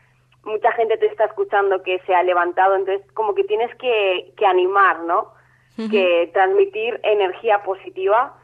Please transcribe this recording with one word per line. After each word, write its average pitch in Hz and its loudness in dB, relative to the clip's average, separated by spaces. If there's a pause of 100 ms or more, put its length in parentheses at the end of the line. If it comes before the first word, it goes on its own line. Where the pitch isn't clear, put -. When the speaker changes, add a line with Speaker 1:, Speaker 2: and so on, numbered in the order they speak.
(440)
Speaker 1:
mucha 214 -2
gente 220 0
te 214 0
está 214 0
escuchando 196 -2
que 180 -4
se 190 0
ha 175 4
levantado, 180 2
entonces 196 -4
como 220 -2
que 392 0
tienes 415 -4
que, 208 -2
que 214 0
animar, 185 2
¿no? 170 -4 (460)
Speaker 2:
Ujú. 220 -6
Speaker 1:
Que 175 2
transmitir 202 0
energía 208 0
positiva, 190 -2